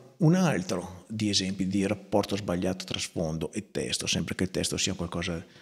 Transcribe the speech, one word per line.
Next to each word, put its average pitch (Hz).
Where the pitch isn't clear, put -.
un 165
altro 92
di 107
esempi 98
di 98
rapporto 101
sbagliato 92
tra -
sfondo 80
e -
testo, 67
sempre -
che -
il 90
testo 82
sia 92
qualcosa 85